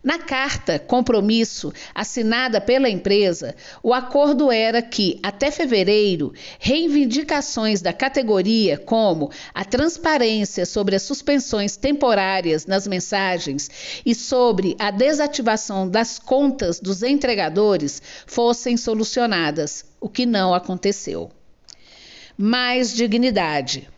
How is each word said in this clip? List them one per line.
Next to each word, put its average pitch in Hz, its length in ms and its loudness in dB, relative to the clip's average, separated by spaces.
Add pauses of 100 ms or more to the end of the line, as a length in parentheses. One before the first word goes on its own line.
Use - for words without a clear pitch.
Na 320 140 0
carta 269 600 -4
compromisso 226 920 2 (220)
assinada 226 640 -2
pela 247 280 2
empresa, 190 680 2 (280)
o 226 100 2
acordo 277 580 2
era 220 300 4
que, 226 420 -2
até 277 280 -2
fevereiro, 208 800 2 (260)
reivindicações 277 1200 0
da 170 100 0
categoria, 214 880 2
como 185 520 0 (220)
a - 120 -8
transparência 247 1000 0
sobre 196 320 0
as 190 60 0
suspensões 262 720 -2
temporárias 190 920 0
nas 190 200 0
mensagens 185 1200 -4
e 233 80 2
sobre 233 640 0
a 208 120 -2
desativação 226 1000 0
das 226 300 -2
contas 269 600 0
dos 190 240 -4
entregadores, 202 1000 0 (260)
fossem 240 500 0
solucionadas, 214 1080 -2 (160)
o 214 80 -8
que 247 160 -2
não 190 300 2
aconteceu. 180 760 -4 (1080)
Mais 247 560 0
dignidade. 202 1040 0